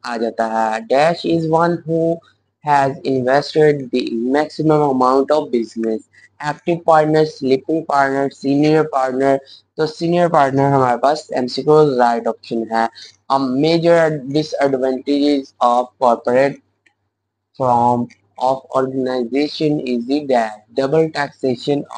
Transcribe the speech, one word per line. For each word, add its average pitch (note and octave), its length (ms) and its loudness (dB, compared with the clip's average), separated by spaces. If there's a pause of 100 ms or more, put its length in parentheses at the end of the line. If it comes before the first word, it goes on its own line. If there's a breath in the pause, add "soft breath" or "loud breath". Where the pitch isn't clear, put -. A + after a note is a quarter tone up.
आ A#2+ 120 -6
जाता A2+ 300 -4
है। A2 400 -2
Dash D3+ 400 0
is E3 240 0
one E3+ 260 2 (120)
who E3 260 0 (540 soft breath)
has C#3 220 2
invested C3+ 840 0 (200)
the B2+ 80 0 (100)
maximum D3 840 0
amount B2+ 380 2
of D3+ 100 2
business, A2+ 560 -4 (500 soft breath)
active E3 300 -4 (100)
partner, D#3 360 4
sleeping C#3+ 560 -2
partner, C#3 480 0 (180)
senior D3+ 360 2
partner। C3+ 560 0 (380 loud breath)
तो D#3 100 -2
सीनियर E3+ 420 0
पार्टनर C#3 340 2
हमारे C3 340 2
पास D3 380 -2
एमसीक्यू C3+ 640 2
राइट A#2+ 280 2
ऑप्शन A2+ 460 -6
है। A2+ 160 0 (440 loud breath)
A C3+ 60 2
major D#3 800 2 (180)
disadvantages C#3 1160 0 (100)
of A#2+ 220 2 (160)
corporate B2+ 520 2 (1080)
form A#2+ 440 0 (380)
of C3 120 0 (220)
organization C3 1120 -2
is B2 120 -2 (100)
the D3 180 0
dash, A#2 540 -2
double D#3 340 2
taxation C#3 680 -4 (160)